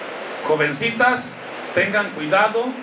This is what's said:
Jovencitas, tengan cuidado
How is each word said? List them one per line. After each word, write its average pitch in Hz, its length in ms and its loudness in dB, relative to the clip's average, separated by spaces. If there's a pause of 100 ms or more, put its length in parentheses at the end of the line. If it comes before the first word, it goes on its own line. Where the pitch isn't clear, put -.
(460)
Jovencitas, 220 880 2 (380)
tengan 196 360 2
cuidado 208 560 2 (160)